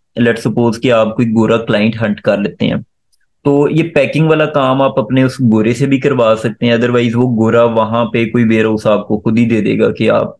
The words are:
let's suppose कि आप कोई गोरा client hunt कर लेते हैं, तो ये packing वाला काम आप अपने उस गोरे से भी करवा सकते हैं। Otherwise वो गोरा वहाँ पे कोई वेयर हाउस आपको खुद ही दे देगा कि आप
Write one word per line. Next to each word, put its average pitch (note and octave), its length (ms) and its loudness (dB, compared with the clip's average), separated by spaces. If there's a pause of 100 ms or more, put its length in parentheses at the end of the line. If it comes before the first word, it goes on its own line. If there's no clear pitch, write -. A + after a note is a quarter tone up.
(200)
let's A#2 260 0
suppose A#2 320 0
कि B2+ 120 -2
आप A2 260 2
कोई A#2+ 100 0
गोरा A2 300 2
client A2 440 -2
hunt G#2 200 -4
कर G2+ 200 0
लेते G#2+ 260 -4
हैं, - 180 -4 (600)
तो C#3+ 240 2
ये D#3+ 140 0
packing D#3 460 0
वाला D#3 180 2
काम C3+ 360 0
आप C3 160 0
अपने C3 240 0
उस B2+ 200 -2
गोरे A2 320 2
से C#3 120 -2
भी C3+ 120 0
करवा B2+ 360 2
सकते A2 320 -4
हैं। A#2 100 2
Otherwise A#2+ 380 0
वो B2 140 2
गोरा A2+ 360 2
वहाँ A2+ 400 0
पे A2+ 220 -2
कोई A#2+ 180 0
वेयर A2 220 2
हाउस A2 200 -2
आपको G#2 320 0
खुद A2+ 200 -2
ही A#2+ 80 4
दे A2+ 140 0
देगा G#2+ 280 0
कि A2 200 -2
आप - 320 -2